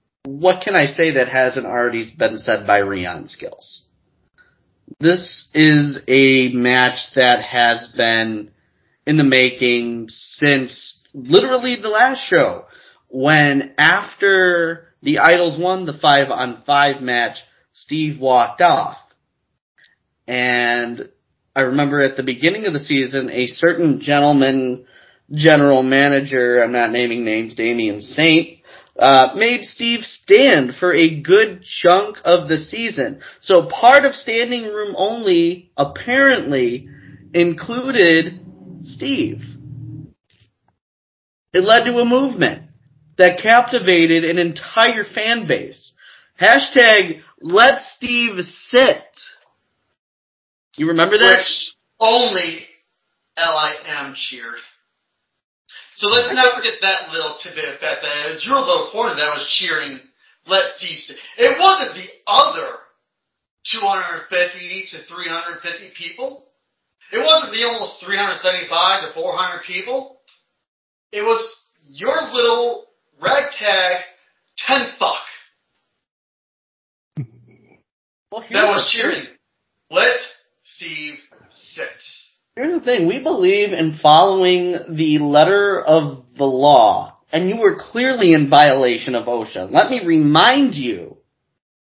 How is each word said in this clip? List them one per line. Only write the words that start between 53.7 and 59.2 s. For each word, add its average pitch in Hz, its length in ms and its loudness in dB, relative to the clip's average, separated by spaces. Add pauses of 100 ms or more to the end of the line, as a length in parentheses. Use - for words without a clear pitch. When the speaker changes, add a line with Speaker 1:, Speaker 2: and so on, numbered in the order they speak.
Speaker 2:
M 131 80 -16
cheered. 117 440 -12 (1400)
So 208 120 -4
let's 240 260 2
not 254 220 2
forget 226 240 -4
that 190 320 -4
little 156 320 -8
tidbit 156 220 -12 (100)
of - 60 -20
fact 156 220 -8
that 147 240 -8
it 160 40 -8
was 160 140 -10
your 262 100 -2
little 262 380 0
corner 226 220 -4
that 151 200 -2